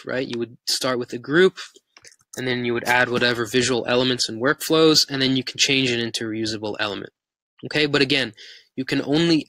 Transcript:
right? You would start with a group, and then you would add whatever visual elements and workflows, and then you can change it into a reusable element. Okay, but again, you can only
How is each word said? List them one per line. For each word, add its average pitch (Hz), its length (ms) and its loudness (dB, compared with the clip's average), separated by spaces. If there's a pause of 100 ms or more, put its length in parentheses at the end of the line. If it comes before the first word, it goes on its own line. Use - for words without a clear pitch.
right? 127 200 -4
You 120 120 -8
would 117 180 -8 (100)
start 127 320 -2
with 120 140 -8
a 123 60 -8
group, 160 400 4 (800)
and 127 120 -4
then 123 160 -2
you 120 80 0
would 117 120 -2
add 123 260 2
whatever 120 360 0
visual 120 400 0
elements 123 420 0
and 113 140 -8
workflows, 156 640 4
and 139 120 -4
then 131 160 2
you 127 80 -2
can - 140 -10
change 135 320 2
it 117 100 -2
into 117 240 -6
a 113 40 -6
reusable 110 520 -6
element. 101 320 -6 (540)
Okay, 151 200 0
but 143 160 2
again, 131 300 0 (440)
you 131 80 -4
can 139 180 -2
only 156 460 2